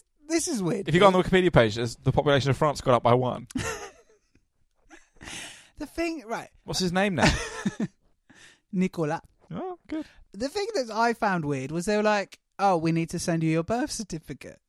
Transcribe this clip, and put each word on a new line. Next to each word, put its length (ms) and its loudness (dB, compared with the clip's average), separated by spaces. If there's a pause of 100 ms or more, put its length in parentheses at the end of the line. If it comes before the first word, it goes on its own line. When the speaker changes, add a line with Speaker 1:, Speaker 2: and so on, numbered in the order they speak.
(280)
Speaker 1:
this 200 -2
is 140 -2
weird. 240 -2
Speaker 2:
If 80 0
you 60 4
go 60 8
on 80 6
the 80 4
Wikipedia 300 2
page, 240 6
there's, 200 -4
the 160 0
population 380 2
of 80 -2
France 240 0
got 120 4
up 80 2
by 120 6
one. 380 -2
Speaker 1:
<laughs> 40 -10 (2250)
The 80 -10
thing, 400 -6
right. 240 -8 (140)
Speaker 2:
What's 140 -6
his 140 0
name 240 0
now? 160 4 (720)
Speaker 1:
<laughs> 680 -20
Nicolas. 500 -2 (300)
Speaker 2:
Oh, 260 -10 (100)
good. 160 -6 (300)
Speaker 1:
The 160 -6
thing 240 -4
that 200 -2
I 200 2
found 320 -2
weird 260 -4
was 140 -6
they 100 2
were 80 2
like, 340 0 (200)
"Oh, 180 4
we 160 0
need 180 0
to 80 -6
send 240 -2
you 80 2
your 140 0
birth 260 -2
certificate." 800 -12